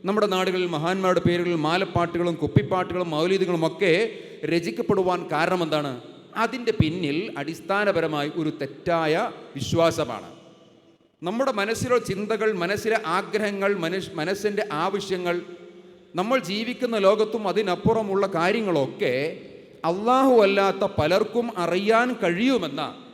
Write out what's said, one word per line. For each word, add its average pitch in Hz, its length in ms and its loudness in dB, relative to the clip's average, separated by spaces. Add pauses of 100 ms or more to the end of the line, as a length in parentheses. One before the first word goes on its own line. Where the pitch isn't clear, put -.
നമ്മുടെ 208 280 2
നാടുകളിൽ 185 400 0
മഹാന്മാരുടെ 175 520 2
പേരുകളിൽ 175 400 0
മാലപ്പാട്ടുകളും 175 760 0
കുപ്പിപ്പാട്ടുകളും 180 720 0
മൗലീദുകളും 180 540 2
ഒക്കെ 170 220 2 (640)
രചിക്കപ്പെടുവാൻ 180 680 0 (140)
കാരണം 175 320 2
എന്താണ്? 151 260 -2 (520)
അതിൻ്റെ 233 360 -2
പിന്നിൽ 160 380 0 (240)
അടിസ്ഥാനപരമായി 160 920 -2 (100)
ഒരു 151 100 -2 (100)
തെറ്റായ 160 520 -2 (440)
വിശ്വാസമാണ്. 135 720 0 (1000)
നമ്മുടെ 247 320 0
മനസ്സിലെ 226 380 0 (120)
ചിന്തകൾ, 208 400 -2 (140)
മനസ്സിലെ 208 340 0 (200)
ആഗ്രഹങ്ങൾ, 202 540 0 (120)
മനുഷ്യ-, 175 360 -4
മനസ്സിൻ്റെ 202 440 -2 (200)
ആവശ്യങ്ങൾ, 180 520 -2 (840)
നമ്മൾ 226 180 2 (120)
ജീവിക്കുന്ന 233 460 -2 (100)
ലോകത്തും 214 460 4
അതിനപ്പുറമുള്ള 196 760 2 (120)
കാര്യങ്ങളൊക്കെ 170 720 0 (800)
അല്ലാഹു 247 440 4 (120)
അല്ലാത്ത 196 360 2 (160)
പലർക്കും 208 480 2 (180)
അറിയാൻ 208 440 2 (140)
കഴിയുമെന്ന 175 580 0 (320)